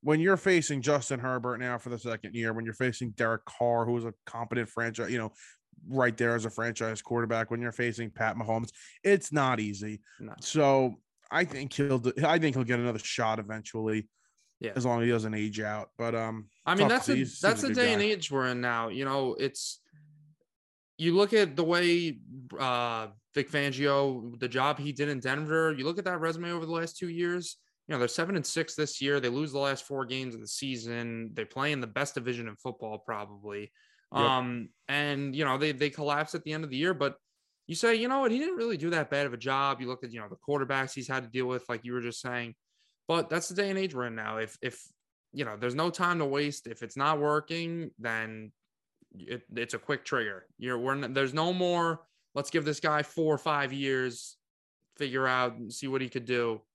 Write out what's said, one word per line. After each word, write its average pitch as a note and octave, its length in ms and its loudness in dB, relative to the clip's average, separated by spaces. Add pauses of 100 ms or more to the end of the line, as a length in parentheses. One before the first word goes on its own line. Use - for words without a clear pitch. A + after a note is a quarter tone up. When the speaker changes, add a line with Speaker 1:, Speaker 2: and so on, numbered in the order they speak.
Speaker 1:
When D#3 180 4
you're F#3 160 6
facing D#3 460 2
Justin C#3 380 2
Herbert B2 380 -2
now B2 200 -2
for B2 100 -10
the A#2+ 100 -6
second A2+ 360 -6
year, A2+ 180 0
when A2+ 120 -4
you're A2+ 100 -6
facing B2 380 -2
Derek A2+ 320 0
Carr, A#2 420 2
who A#2+ 100 2
is A#2 80 -2
a A2+ 100 -6 (120)
competent A#2 420 -4
franchise, A2+ 420 -2
you B2 80 0
know, A2 140 -4 (560)
right B2 280 4
there A#2+ 200 4
as A2+ 80 -2
a A2+ 60 -2
franchise A2+ 520 -4
quarterback, A2+ 480 0
when A#2 100 -2
you're A#2+ 120 -4
facing A#2 380 -2
Pat A2 260 0
Mahomes, A2+ 340 0 (320)
it's F#3+ 300 4
not C3 260 4
easy. G#2 420 -4 (200)
Speaker 2:
No. G#2+ 200 -14
Speaker 1:
So C3+ 600 6 (300)
I E3 140 2
think C3+ 280 -6
he'll C#3 260 2
do, A#2+ 140 2 (120)
I D#3+ 140 6
think D#3 180 4
he'll B2+ 80 2
get A#2+ 140 2
another A#2+ 220 0
shot A2 380 0
eventually, A2 720 -4 (520)
Speaker 2:
Yeah. G#2 160 -4
Speaker 1:
as B2 80 0
long A#2+ 160 4
as A#2 60 4
he A#2+ 40 4
doesn't A2 240 0
age G#2+ 260 -2
out. G#2 360 -6
But, A#2 180 -2
um, A2+ 360 -6 (160)
Speaker 2:
I E3+ 80 4
mean, G3 80 4
Speaker 1:
tough G3+ 80 8
Speaker 2:
that's B3+ 160 4
Speaker 1:
to - 60 2
Speaker 2:
the, - 40 4
Speaker 1:
see. - 40 4
He's B2 200 -4
Speaker 2:
that's G#3+ 220 4
Speaker 1:
a C#4 60 0
Speaker 2:
the A3 60 2
Speaker 1:
good B3 60 4
Speaker 2:
day A#3+ 140 6
and G3+ 80 4
Speaker 1:
guy. G#3 60 4
Speaker 2:
age E3 220 -2
we're C3 180 2
in B2 120 -2
now. A#2 280 0
You C3 180 -4
know, C3+ 280 0
it's, - 460 -4 (1160)
you E3 160 2
look G3+ 180 6
at F#3+ 240 6
the E3+ 80 4
way, E3+ 540 4 (400)
uh, A#2+ 500 0 (260)
Vic C#3+ 160 0
Fangio, C#3 920 2
the B2+ 80 -2
job C3 300 2
he C#3+ 140 -4
did C#3+ 160 -2
in C#3 120 -2
Denver, D#3 520 0
you C3 120 -4
look E3+ 140 -2
at F#3+ 80 -6
that F3+ 140 -2
resume E3 320 -2
over E3+ 120 -4
the D#3+ 80 -6
last E3 240 -4
two F3+ 120 -6
years, F3 480 -2 (300)
you - 60 -6
know, C#3 60 0
they're A#2+ 100 2
seven E3+ 260 -2
and D#3 120 0
six - 280 -2
this - 260 -4
year. C#3 200 2
They B2 80 0
lose C#3 240 -2
the C#3 60 -2
last C#3 260 0
four C3+ 220 -6
games C3 280 -6
of A2+ 60 -12
the A2 80 -14
season. A#2 840 -6
They A2 100 -4
play C3+ 280 -2
in C#3 80 -2
the A#2+ 60 -4
best C3+ 280 -4
division A#2+ 340 -4
in G#2 80 -14
football, A2 420 -8
probably. G#2 760 -10 (400)
Speaker 1:
Yep. C#3 100 2
Speaker 2:
Um, B2+ 460 2 (200)
and, C#3 480 -2
you D#3 80 0
know, C3 140 2
they, D3+ 140 0
they C#3 180 0
collapse D3 440 -2
at D#3+ 100 -6
the D#3 100 -6
end D#3+ 100 -4
of C#3+ 60 -10
the B2+ 60 -6
year, E3+ 180 2
but C#3 220 0 (520)
you E3 60 -6
say, A#3 220 4
"You A#3 120 0
know C4+ 120 2
what? B3+ 100 4
He A#3+ 80 2
didn't E4+ 180 -2
really A3+ 200 0
do D#3 140 -2
that D#3+ 200 0
bad C#3+ 160 2
of B2 80 -4
a - 20 -10
job." C3+ 440 0
You B2 80 -6
look B2+ 160 -6
at, A#2 80 -12
you A#2 80 -10
know, G#2 80 -12
the F#2+ 80 -14
quarterbacks C3+ 580 -2
he's B2+ 140 -8
had C3 160 -2
to A2+ 40 -16
deal B2+ 180 -2
with, B2 220 -4
like A#2 160 -6
you A#2+ 80 -6
were B2 80 -2
just A#2 200 -8
saying. A#2+ 340 -6 (540)
But E3 200 2
that's E3 200 -2
the F3+ 60 -10
day G3 160 0
and F#3+ 80 -2
age F#3+ 160 -2
we're B2 120 -2
in A2+ 80 -6
now. A2 240 -6
If, A2 240 -6
if, - 180 -8 (520)
you C#3 120 -4
know, G#2+ 120 -8
there's B2 180 -2
no E3 160 2
time F3 300 0
to D3+ 40 2
waste. C#3+ 440 -2
If A#2 140 -10
it's A2+ 140 -12
not D3 240 2
working, E3 800 -2
then A2 540 -6 (640)
it, A2+ 260 -8 (120)
it's A#2 200 -4
a A#2 40 -4
quick - 260 -4
trigger. G#2 420 -2 (120)
You're, B2 200 -4
we're C3+ 260 0
n-, B2+ 80 -4
there's C3+ 220 2
no D#3+ 180 2
more, F3 500 2 (340)
"Let's C#3+ 140 -4
give D#3+ 140 2
this D3 160 0
guy D3+ 220 2
four D#3 320 2
or C#3 40 0
five C#3+ 340 0
years, C3 640 -2 (600)
figure C3 300 0
out B2+ 300 2
and A2+ 160 -12
see - 160 -8
what C3+ 140 0
he B2+ 60 -4
could B2 160 -4
do." A#2+ 360 0 (140)